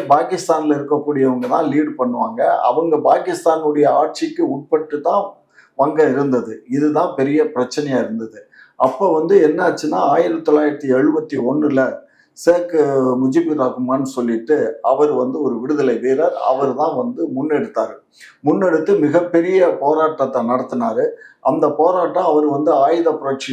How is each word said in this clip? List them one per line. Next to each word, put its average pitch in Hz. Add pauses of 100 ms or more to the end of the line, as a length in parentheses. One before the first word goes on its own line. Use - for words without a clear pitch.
பாகிஸ்தான்ல 160
இருக்கக்கூடியவங்க 135
தான் 135
லீடு 147
பண்ணுவாங்க. 120 (220)
அவங்க 156
பாகிஸ்தானுடைய 151
ஆட்சிக்கு 156
உட்பட்டு 147
தான் 196 (540)
வங்கம் 147
இருந்தது. 127 (160)
இதுதான் 151
பெரிய 143
பிரச்சனையா 127
இருந்தது. 110 (420)
அப்ப 165
வந்து 165 (120)
என்னாச்சுன்னா, 156
ஆயிரத்தி 165
தொள்ளாயிரத்தி 147
எழுபத்தி 151
ஒண்ணுல 135 (560)
ஷேக் 170 (420)
முஜிபுர் 147
ரஹ்மான் 127
சொல்லிட்டு 120 (260)
அவர் 143
வந்து 127
ஒரு 120
விடுதலை 131
வீரர், 135 (120)
அவர் 131
தான் 151
வந்து 123
முன்னெடுத்தாரு. 131 (480)
முன்னெடுத்து 185
மிகப்பெரிய 170
போராட்டத்தை 143
நடத்தினாரு. 120 (360)
அந்த 139
போராட்டம் 175
அவர் 151
வந்து 147
ஆயுத 156
புரட்சி 135